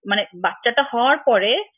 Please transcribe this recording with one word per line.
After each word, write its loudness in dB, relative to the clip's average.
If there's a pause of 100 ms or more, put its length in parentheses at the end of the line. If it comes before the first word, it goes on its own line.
মানে, -2 (100)
বাচ্চাটা -2
হওয়ার 0
পরে 0 (140)